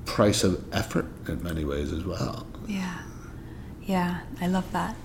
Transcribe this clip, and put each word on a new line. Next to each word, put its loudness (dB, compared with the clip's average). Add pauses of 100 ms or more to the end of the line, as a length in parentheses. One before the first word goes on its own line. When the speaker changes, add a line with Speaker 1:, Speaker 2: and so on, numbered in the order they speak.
Speaker 1:
price 6
of 4
effort 0 (220)
in -2
many -2
ways 0
as -2
well. -2 (200)
Speaker 2:
Yeah. -2 (840)
Yeah, 2 (200)
I 2
love 2
that. 0